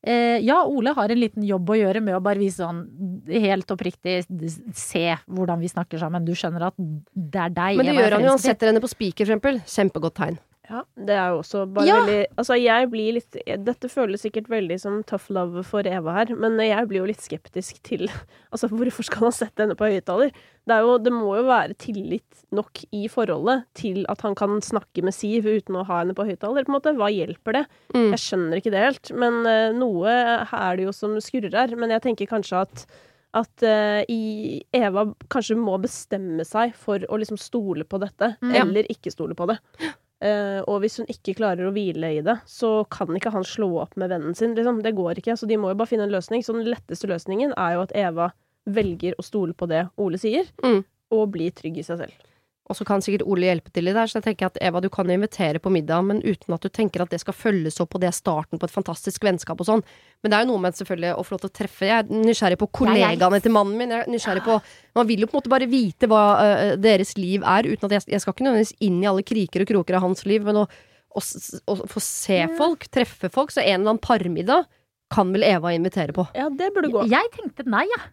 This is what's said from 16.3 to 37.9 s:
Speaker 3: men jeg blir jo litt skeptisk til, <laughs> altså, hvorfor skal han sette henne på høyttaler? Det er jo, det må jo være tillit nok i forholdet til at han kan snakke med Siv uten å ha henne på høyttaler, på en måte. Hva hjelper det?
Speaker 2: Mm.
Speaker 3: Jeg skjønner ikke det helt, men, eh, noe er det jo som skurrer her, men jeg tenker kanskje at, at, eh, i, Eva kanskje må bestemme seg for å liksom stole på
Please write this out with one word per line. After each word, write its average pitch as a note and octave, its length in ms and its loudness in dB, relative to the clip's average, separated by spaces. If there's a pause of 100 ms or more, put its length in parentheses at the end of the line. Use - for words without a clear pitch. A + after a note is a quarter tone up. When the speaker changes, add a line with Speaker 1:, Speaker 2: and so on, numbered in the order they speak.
Speaker 3:
men A3 240 0
jeg A3 260 2
blir G3 140 -2
jo F#3+ 80 -2
litt G#3+ 100 -6
skeptisk - 640 -12
til, - 240 -6
<laughs> - 460 -14
altså, A#3 180 -4
hvorfor A#3 320 -2
skal - 240 -2
han B3 80 2
sette A3 300 -4
henne G#3+ 100 0
på G#3+ 160 0
høyttaler? G3 400 0
Det - 460 -4
er A3 100 4
jo, A#3+ 120 6
det A#3 120 2
må A3 240 -2
jo A3+ 140 0
være G3 260 2
tillit - 760 -8
nok - 400 -6
i G#3 160 -6
forholdet G#3+ 560 0 (100)
til G3 340 -4
at - 140 -6
han G3+ 140 -2
kan G#3 260 0
snakke - 400 -4
med F#3 100 2
Siv G#3+ 320 -2
uten G#3+ 300 0
å F3+ 100 -4
ha F3 200 -2
henne F#3 100 -2
på G3+ 140 -4
høyttaler, G#3 340 -2
på C4 80 -2
en C#4 80 2
måte. D4+ 160 2
Hva G#3 160 2
hjelper G3 420 -4
det? C#4+ 120 0 (280)
Speaker 2:
Mm. A#3 200 6
Speaker 3:
Jeg A#3 100 0
skjønner F3 400 -2
ikke A3+ 80 0
det G3 140 4
helt, C4 260 0
men, A#3+ 300 2 (100)
eh, A3 240 4
noe G#3+ 320 0 (400)
er F#3+ 320 -2
det F#3 80 -2
jo G3+ 80 -4
som G#3+ 240 -4
skurrer G#3+ 320 -4
her, A#3 240 0
men A#3 160 -2
jeg A3+ 140 0
tenker A3 260 -2
kanskje G3 320 -2
at, - 220 -8 (500)
at, A3+ 320 -2
eh, G#3 420 2
i, A3 540 -4 (100)
Eva G#3 360 2 (260)
kanskje G#3+ 240 0
må G3 240 0
bestemme F#3 640 -6
seg A3+ 320 0
for G3+ 220 -2 (100)
å G#3+ 80 -2
liksom G#3+ 240 -6
stole F#3+ 400 -4
på F#3+ 160 -6